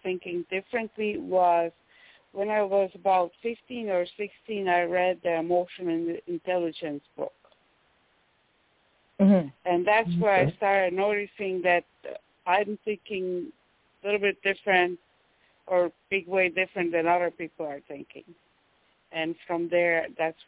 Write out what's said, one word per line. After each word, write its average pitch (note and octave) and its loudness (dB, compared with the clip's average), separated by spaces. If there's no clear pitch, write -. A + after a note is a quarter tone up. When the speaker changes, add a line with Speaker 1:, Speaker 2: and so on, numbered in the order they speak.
Speaker 1:
thinking F3+ -6
differently G#3+ -4
was F3 2
when G3+ -4
I G#3+ 2
was G3 2
about F3+ 2
fifteen A#3 -8
or F3+ 0
sixteen, G3+ -8
I F3 4
read F3+ 0
the E3+ 0
Emotional F3 0
In-, E3+ -4
Intelligence E3+ -4
book. - -8
Speaker 2:
Mm-hmm. F#3+ 6
Speaker 1:
And F3+ 0
that's G#3 2
where G3+ 4
I F#3 6
Speaker 2:
Okay. D3+ -2
Speaker 1:
started G3 0
noticing G3 -2
that F3 2
I'm G3+ 0
thinking F#3 -6
a G3 -10
little G#3 0
bit G3 -2
different F#3 2
or F3+ 2
big F#3+ -4
way F#3 2
different F3 -2
than E3 0
other F3 2
people E3 -10
are C#3+ -10
thinking. C#3 -16
And E3 -4
from E3+ -4
there, E3+ 2
that's D#3+ -4